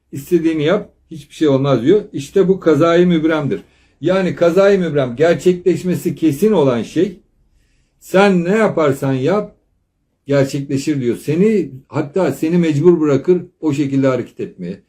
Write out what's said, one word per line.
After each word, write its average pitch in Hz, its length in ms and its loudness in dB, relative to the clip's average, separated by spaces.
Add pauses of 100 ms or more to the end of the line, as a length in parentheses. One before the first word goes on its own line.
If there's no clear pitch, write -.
(120)
İstediğini 160 520 -2
yap, 190 300 -2 (180)
hiçbir - 240 -20
şey 160 120 0
olmaz." 135 360 0
diyor. 143 180 2 (120)
İşte 185 340 -2
bu 185 120 0
kazayı 170 480 2
mübremdir. 156 540 -2 (400)
Yani 180 340 -2
kazayı 190 440 4
mübrem, 139 360 -2
gerçekleşmesi 170 1000 0
kesin 160 360 0
olan 135 320 2
şey, 180 360 -4 (800)
sen 185 440 2
ne 185 140 0
yaparsan 143 560 0
yap, 170 420 -4 (680)
gerçekleşir 139 760 -2
diyor. 117 160 -2
Seni, 175 540 0 (160)
hatta 151 440 -4
seni 160 260 -2
mecbur 165 420 2
bırakır 156 420 0 (180)
o 156 140 -4
şekilde 135 340 -2
hareket 123 320 -4
etmeye 92 500 -12